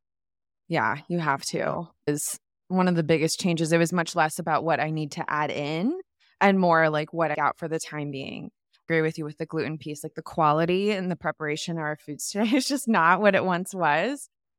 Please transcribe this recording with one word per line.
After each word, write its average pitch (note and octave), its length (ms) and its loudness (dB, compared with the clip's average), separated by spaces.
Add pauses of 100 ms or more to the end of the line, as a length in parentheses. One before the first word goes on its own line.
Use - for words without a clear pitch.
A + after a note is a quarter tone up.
(680)
Yeah, C#3 400 0
you F3 100 -2
have D3+ 280 0
to. - 420 -4 (180)
Is - 340 -4 (280)
one F#3 200 2
of F3 80 2
the E3 60 2
biggest D#3+ 360 2
changes. E3 320 0
It E3+ 80 4
was E3 140 2
much F3 240 -2
less D#3 220 0
about D#3+ 260 0
what D#3+ 160 0
I D#3 100 -2
need D#3 220 -4
to E3+ 180 -8
add D3 200 -2
in E3 500 -4 (400)
and G3 180 6
more, E3 300 6
like, D3+ 240 -2
what E3 180 0
I D3 40 -2
got D3 240 0
for E3 100 -6
the D#3+ 100 -2
time D3 320 -8
being. - 400 -10 (380)
Agree D#3+ 140 2
with D#3+ 160 -2
you D#3 60 -6
with D3+ 120 -12
the E3 100 -6
gluten D#3 300 -4
piece. D3 260 -12
Like, D#3+ 120 -12
the - 80 -14
quality E3+ 680 2
and F#3 200 -2
the E3+ 60 -2
preparation D#3 600 -6
of D#3+ 60 -6
our D3+ 140 -4
foods - 340 -10
today G#3 200 0
<laughs> C#4+ 60 4
is C4 100 2
just C4+ 220 -4
not F3+ 320 6
what G3+ 140 6
it B2 100 2
once F#3 300 -2
was. F3+ 560 0 (280)